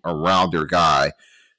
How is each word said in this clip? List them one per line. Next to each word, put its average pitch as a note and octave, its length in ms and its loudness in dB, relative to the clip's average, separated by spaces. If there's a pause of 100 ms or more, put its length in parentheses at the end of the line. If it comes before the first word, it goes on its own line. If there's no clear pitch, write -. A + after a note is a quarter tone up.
around F2 480 0
their D#2+ 140 -2
guy D2+ 460 0 (460)